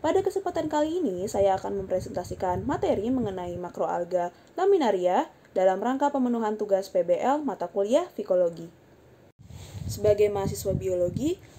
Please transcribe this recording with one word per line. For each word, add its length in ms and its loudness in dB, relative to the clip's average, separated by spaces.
Pada 180 2
kesempatan 480 -2
kali 320 0
ini, 240 -2
saya 300 2
akan 260 -4
mempresentasikan 840 -4
materi 420 0
mengenai 480 -4
makroalga 720 -2
laminaria 760 2
dalam 260 4
rangka 320 0
pemenuhan 460 0
tugas 340 0
P 80 4
B 160 2
L 240 2
mata 300 -4
kuliah 400 2
Psikologi. 580 0
Sebagai 400 4
mahasiswa 480 -2
biologi, 640 -2